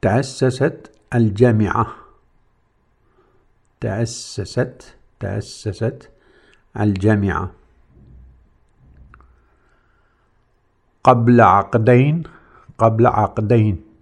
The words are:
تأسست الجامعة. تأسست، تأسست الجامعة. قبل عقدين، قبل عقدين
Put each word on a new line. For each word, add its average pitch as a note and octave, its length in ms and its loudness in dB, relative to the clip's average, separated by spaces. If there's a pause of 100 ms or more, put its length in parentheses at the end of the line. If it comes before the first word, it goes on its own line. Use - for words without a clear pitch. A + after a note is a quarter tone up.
تأسست C3 920 -2 (220)
الجامعة. A2 720 2 (1900)
تأسست، A2+ 1160 -8 (240)
تأسست G#2 920 -10 (720)
الجامعة. G2 720 -2 (3500)
قبل A#2+ 360 4
عقدين، A#2+ 800 2 (560)
قبل A2+ 280 2
عقدين G#2+ 760 0 (180)